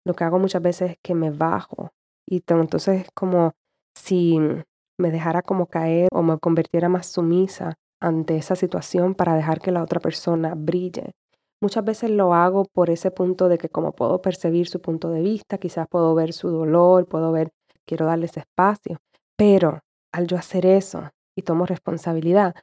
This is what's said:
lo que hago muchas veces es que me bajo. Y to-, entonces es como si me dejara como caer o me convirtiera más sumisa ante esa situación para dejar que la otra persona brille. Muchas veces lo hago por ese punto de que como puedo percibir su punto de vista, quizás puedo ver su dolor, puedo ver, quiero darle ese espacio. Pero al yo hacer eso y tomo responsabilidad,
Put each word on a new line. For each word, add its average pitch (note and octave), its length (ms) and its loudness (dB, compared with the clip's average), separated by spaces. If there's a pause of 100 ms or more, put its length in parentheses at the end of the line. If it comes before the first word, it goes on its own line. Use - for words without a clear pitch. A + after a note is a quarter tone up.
lo F3+ 100 -2
que F3 100 -4
hago E3 140 2
muchas F#3 240 0
veces F3 300 -2
es - 100 -20
que F3+ 120 -4
me E3 160 0
bajo. D#3+ 600 -4 (340)
Y F3+ 160 -4
to-, E3 200 2
entonces F3 420 0
es - 120 -20
como F3 380 2 (440)
si E3+ 420 2 (600)
me F3 120 0
dejara E3 320 -2
como F3 240 -2
caer E3 460 0
o E3+ 100 0
me D#3+ 160 2
convirtiera E3+ 500 0
más F3+ 180 -2
sumisa F3 680 -2 (260)
ante D#3+ 360 -2
esa D#3 200 -2
situación F3+ 580 -2
para E3+ 200 0
dejar D#3+ 260 0
que F3+ 120 -4
la F3 100 -2
otra E3 180 -4
persona E3 560 -2
brille. E3+ 560 -6 (480)
Muchas G#3 240 -2
veces A3 260 -2
lo G3 240 4
hago F#3 320 4
por E3+ 240 0
ese E3+ 200 -2
punto F#3 380 0
de F3 100 2
que - 100 -8
como D#3+ 240 -4
puedo F3+ 300 -2
percibir F3 460 -2
su E3+ 120 -8
punto E3 300 -6
de D#3+ 120 -2
vista, G3+ 360 -4
quizás E3+ 300 -8
puedo E3 260 2
ver E3 180 0
su - 180 -6
dolor, E3+ 560 4
puedo E3 260 -2
ver, D#3+ 180 0 (340)
quiero E3 220 -4
darle E3 200 0
ese D#3+ 140 -12
espacio. F#3 580 -2 (380)
Pero F3+ 440 4 (320)
al F3 140 -2
yo F3 100 -2
hacer F3+ 300 -2
eso F#3+ 440 2 (260)
y G3 60 -6
tomo E3+ 240 0
responsabilidad, E3+ 960 0